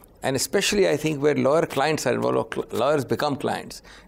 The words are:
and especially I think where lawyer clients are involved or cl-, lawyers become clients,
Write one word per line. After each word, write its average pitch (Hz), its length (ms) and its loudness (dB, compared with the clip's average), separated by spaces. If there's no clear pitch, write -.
and 135 120 0
especially 190 540 0
I 151 80 2
think 151 240 -2
where 147 140 2
lawyer 135 320 2
clients 147 400 0
are 123 60 2
involved 120 240 0
or 123 140 0
cl-, - 280 -6
lawyers 135 260 2
become 139 300 -2
clients, - 480 -6